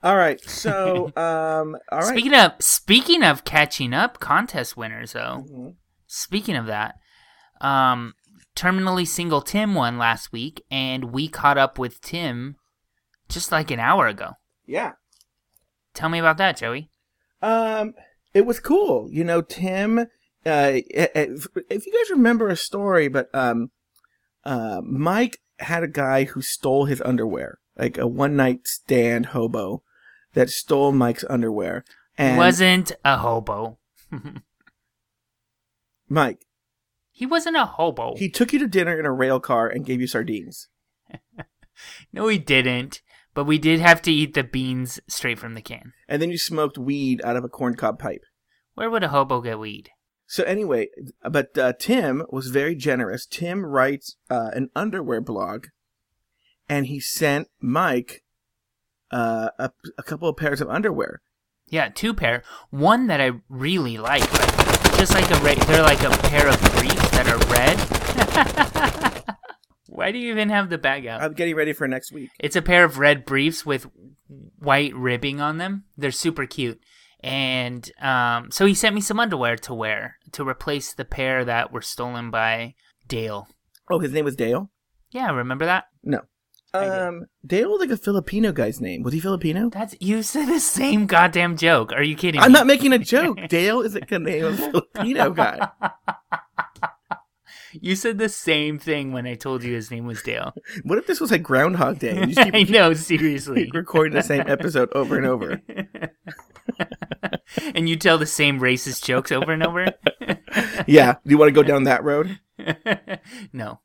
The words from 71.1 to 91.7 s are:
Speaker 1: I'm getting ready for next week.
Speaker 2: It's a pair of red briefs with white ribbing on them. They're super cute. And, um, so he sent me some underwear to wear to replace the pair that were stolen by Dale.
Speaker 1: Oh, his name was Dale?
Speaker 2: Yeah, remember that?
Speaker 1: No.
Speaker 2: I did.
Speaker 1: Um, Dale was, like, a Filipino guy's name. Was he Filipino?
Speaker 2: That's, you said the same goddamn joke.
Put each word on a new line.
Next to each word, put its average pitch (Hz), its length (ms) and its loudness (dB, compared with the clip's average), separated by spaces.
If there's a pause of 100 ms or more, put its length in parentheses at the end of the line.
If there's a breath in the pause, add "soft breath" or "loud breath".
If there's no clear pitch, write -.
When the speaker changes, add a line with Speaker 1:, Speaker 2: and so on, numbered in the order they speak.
Speaker 1:
I'm 156 120 -4
getting 170 200 -2
ready 151 180 0
for 147 140 -4
next 131 240 -6
week. 139 180 -16 (120)
Speaker 2:
It's 147 160 -2
a 175 60 0
pair 175 200 6
of 143 160 2
red 143 260 4
briefs 143 400 0
with 139 220 -4 (720)
white 143 340 2
ribbing 127 480 -2
on 151 180 -4
them. 196 260 -8 (120)
They're 143 140 -4
super 156 360 -4
cute. 120 340 -6 (420 soft breath)
And, 127 640 -4 (140)
um, 120 480 0
so - 160 2
he 202 80 6
sent 208 220 2
me 214 40 -2
some 214 200 -2
underwear 135 380 0
to - 140 -12
wear 107 440 -6 (160)
to 143 140 -8
replace 139 460 -6
the 135 120 -10
pair 131 400 -2
that 120 280 -4
were 123 80 -8
stolen 120 520 -8
by 113 420 -2 (320)
Dale. 110 400 -6 (420)
Speaker 1:
Oh, 175 120 0
his 143 120 -4
name 151 120 0
was 143 100 -2
Dale? 135 340 -2 (440)
Speaker 2:
Yeah, 247 180 -4
remember 131 340 -4
that? 180 200 0 (180)
Speaker 1:
No. 139 200 -4 (520)
Speaker 2:
I 190 60 0
did. 196 120 -2
Speaker 1:
Um, 175 340 -6 (200)
Dale 214 240 0
was, 415 100 2
like, 330 100 0
a 233 60 0
Filipino 202 540 0
guy's 120 300 -2
name. 90 240 -6
Was 127 100 -2
he 160 60 0
Filipino? 185 500 -2
Speaker 2:
That's, 208 300 -8
you 214 240 0
said 277 240 -2
the 320 100 2
same 214 480 0
goddamn 175 500 4
joke. 156 360 2